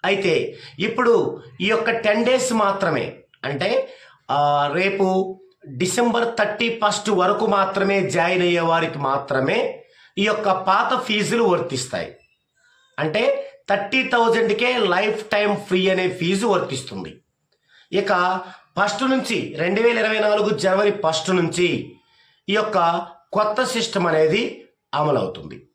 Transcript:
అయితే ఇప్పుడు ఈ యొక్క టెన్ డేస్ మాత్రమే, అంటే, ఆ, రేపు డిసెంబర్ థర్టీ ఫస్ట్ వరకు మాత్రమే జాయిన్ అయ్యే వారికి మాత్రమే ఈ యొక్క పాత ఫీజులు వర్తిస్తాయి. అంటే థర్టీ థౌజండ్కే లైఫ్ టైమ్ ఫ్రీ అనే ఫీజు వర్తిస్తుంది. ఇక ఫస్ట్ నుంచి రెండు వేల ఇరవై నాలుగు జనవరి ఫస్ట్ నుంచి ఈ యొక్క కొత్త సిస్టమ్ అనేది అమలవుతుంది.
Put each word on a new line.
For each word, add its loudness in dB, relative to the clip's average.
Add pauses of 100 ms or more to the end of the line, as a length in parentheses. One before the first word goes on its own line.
అయితే 0 (200)
ఇప్పుడు 0 (180)
ఈ -2
యొక్క 0
టెన్ 0
డేస్ 2
మాత్రమే, 0 (320)
అంటే, -2 (420)
ఆ, 2
రేపు 0 (280)
డిసెంబర్ 0
థర్టీ -2
ఫస్ట్ -2
వరకు 2
మాత్రమే 0
జాయిన్ 2
అయ్యే 2
వారికి 0
మాత్రమే -2 (360)
ఈ 2
యొక్క 0
పాత 0
ఫీజులు 0
వర్తిస్తాయి. -2 (840)
అంటే -2 (200)
థర్టీ 0
థౌజండ్కే 2
లైఫ్ 0
టైమ్ 2
ఫ్రీ 0
అనే 2
ఫీజు 0
వర్తిస్తుంది. -4 (760)
ఇక 2 (400)
ఫస్ట్ 0
నుంచి -2
రెండు 0
వేల 4
ఇరవై 0
నాలుగు 2
జనవరి 2
ఫస్ట్ -2
నుంచి 0 (520)
ఈ 0
యొక్క 0 (260)
కొత్త 0
సిస్టమ్ -2
అనేది 0 (260)
అమలవుతుంది. -2